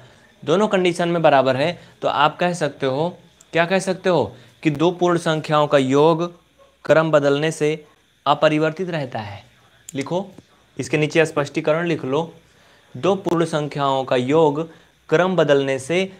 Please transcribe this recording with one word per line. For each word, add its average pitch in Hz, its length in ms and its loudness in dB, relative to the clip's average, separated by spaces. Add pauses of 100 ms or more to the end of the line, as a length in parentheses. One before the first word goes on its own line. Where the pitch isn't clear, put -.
(420)
दोनों 175 240 0
condition 180 420 -2
में 170 120 -2
बराबर 135 360 4
है, 165 200 -2 (240)
तो 143 60 -4
आप 151 300 0
कह 175 180 -2
सकते 143 300 -4
हो, 139 240 -2 (440)
क्या 165 120 2
कह 185 160 0
सकते 185 280 -4
हो 156 140 2 (400)
कि 160 80 0
दो 156 200 0
पूर्ण 175 280 0
संख्याओं 156 480 0
का 147 100 4
योग 147 460 2 (640)
क्रम 160 260 2
बदलने 147 400 2
से 151 220 -2 (520)
अपरिवर्तित 156 640 0
रहता 139 320 -8
है। 101 220 -14 (460)
लिखो, 165 360 -6 (560)
इसके 151 160 -2
नीचे 151 280 2
स्पष्टीकरण 156 640 -2
लिख 151 180 -4
लो, 135 160 -2 (720)
दो 170 220 0
पूर्ण 165 300 -2
संख्याओं 139 560 -2
का 131 120 -2
योग 143 460 2 (480)
क्रम 175 260 2
बदलने 139 440 2
से 180 400 -4